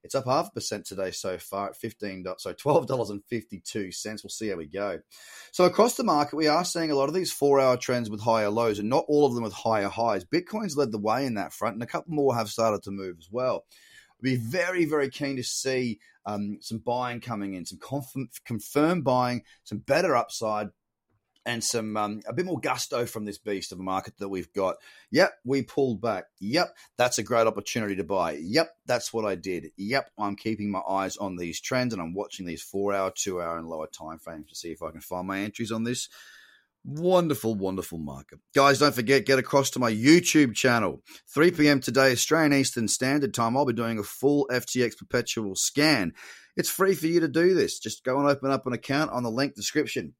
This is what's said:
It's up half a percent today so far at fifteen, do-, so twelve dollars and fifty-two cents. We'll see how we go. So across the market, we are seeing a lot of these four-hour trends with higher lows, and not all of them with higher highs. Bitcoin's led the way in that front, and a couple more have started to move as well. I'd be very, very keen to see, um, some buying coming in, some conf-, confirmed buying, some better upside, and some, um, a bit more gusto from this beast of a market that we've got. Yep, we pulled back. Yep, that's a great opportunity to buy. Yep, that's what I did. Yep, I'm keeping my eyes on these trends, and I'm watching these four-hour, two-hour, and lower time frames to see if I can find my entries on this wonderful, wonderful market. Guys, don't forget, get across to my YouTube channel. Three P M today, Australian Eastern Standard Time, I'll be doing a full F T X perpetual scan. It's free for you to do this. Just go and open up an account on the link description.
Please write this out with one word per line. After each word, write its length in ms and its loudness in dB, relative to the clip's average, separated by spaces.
It's 100 -14
up 120 0
half 240 2
a 20 -20
percent 340 -6
today 240 -6
so 300 -6
far 300 -6
at 60 -14
fifteen, 460 -10
do-, 160 -8
so 160 -8
twelve 320 2
dollars 240 -2
and 160 -8
fifty-two 680 -8
cents. 320 -10
We'll 60 -14
see 200 -6
how 80 -4
we 100 -10
go. 320 -6
So 140 4
across 300 4
the 80 -4
market, 320 2
we 120 2
are 180 4
seeing 260 -2
a 40 2
lot 140 2
of 60 -4
these 160 0
four-hour 460 6
trends 340 -2
with 100 -8
higher 280 4
lows, 280 2
and 120 -2
not 180 2
all 180 6
of 80 2
them 100 -2
with 100 -6
higher 360 0
highs. 340 0
Bitcoin's 540 -4
led 140 0
the 80 -4
way 260 0
in 100 -4
that 180 -6
front, 200 -4
and 100 -8
a 40 -8
couple 260 -8
more 220 2
have 140 -2
started 340 0
to 80 -10
move 260 -8
as 140 -20
well. 340 -2
I'd 40 -12
be 140 2
very, 480 0
very 260 0
keen 240 -4
to 80 -6
see, 560 -2
um, 360 -4
some 180 -8
buying 420 -4
coming 320 -6
in, 120 -10
some 140 -14
conf-, 640 -10
confirmed 600 0
buying, 400 0
some 160 -10
better 360 2
upside, 540 -2
and 200 -4
some, 340 -2
um, 300 -2
a 60 -8
bit 120 -2
more 140 -4
gusto 480 -2
from 180 -8
this 140 -10
beast 320 -6
of 80 -14
a 20 -10
market 380 -4
that 100 -8
we've 240 -6
got. 220 0
Yep, 220 4
we 200 -2
pulled 360 -2
back. 260 -4
Yep, 280 0
that's 180 2
a 60 -2
great 240 4
opportunity 480 -2
to 80 -4
buy. 360 0
Yep, 300 0
that's 260 -2
what 140 -2
I 80 0
did. 420 -6
Yep, 440 -4
I'm 160 -4
keeping 340 -4
my 180 -4
eyes 300 -2
on 200 -6
these 220 -6
trends, 340 -2
and 80 -6
I'm 120 -8
watching 320 -8
these 160 -8
four-hour, 540 -2
two-hour, 420 -4
and 100 -10
lower 200 -8
time 320 -14
frames 300 -16
to 60 -20
see 140 -12
if 140 -12
I 80 -8
can 100 -18
find 240 -8
my 140 -6
entries 320 -6
on 120 -4
this 260 -4
wonderful, 720 2
wonderful 420 -4
market. 400 -12
Guys, 240 6
don't 160 6
forget, 320 4
get 140 6
across 320 2
to 80 -4
my 120 2
YouTube 600 6
channel. 480 2
Three 220 6
P 180 4
M 120 6
today, 320 4
Australian 420 4
Eastern 340 2
Standard 460 0
Time, 240 0
I'll 80 4
be 80 0
doing 240 -2
a 60 -4
full 480 2
F 160 0
T 160 0
X 120 0
perpetual 600 -4
scan. 580 2
It's 140 -2
free 240 2
for 140 -2
you 120 4
to 80 2
do 280 4
this. 240 0
Just 240 -10
go 160 0
and 80 2
open 240 2
up 160 -2
an 60 -2
account 380 -2
on 120 -4
the 80 -2
link 240 -2
description. 640 -4